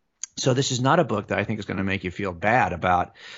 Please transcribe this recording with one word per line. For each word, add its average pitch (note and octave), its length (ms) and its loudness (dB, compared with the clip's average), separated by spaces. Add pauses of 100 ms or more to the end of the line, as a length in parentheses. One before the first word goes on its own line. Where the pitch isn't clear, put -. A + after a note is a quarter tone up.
(400)
So C3 140 2
this C3+ 180 0
is A#2+ 80 -2
not C#3 200 4
a E3 40 6
book G#2+ 260 -2
that G2 100 0
I G2+ 60 0
think G#2+ 120 -4
is G2+ 80 -8
gonna F#2+ 180 -4
make F#2+ 200 -2
you F2+ 80 -4
feel G2 200 -4
bad G#2 400 2
about F2 420 0 (240)